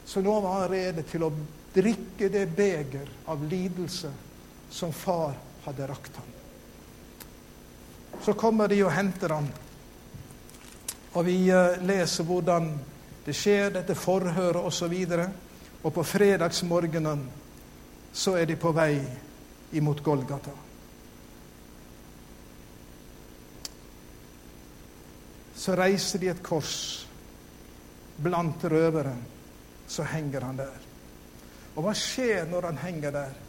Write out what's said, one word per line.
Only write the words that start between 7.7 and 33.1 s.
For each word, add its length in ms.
Så 140
kommer 300
de 140
og 100
henter 440
ham. 100
Og 120
vi, 100
eh, 340
leser 400
hvordan 480
det 100
skjer, 340
dette 240
forhøret 680
og 80
så 160
videre. 400
Og 100
på 80
fredagsmorgenen 1300
så 240
er 100
de 100
på 160
vei 280
imot 300
Golgata. 480
Så 240
reiser 400
de 100
et 140
kors 640
blant 420
røvere, 500
så 160
henger 380
han 160
der. 240
Og 80
hva 100
skjer 560
når 120
han 200
henger 320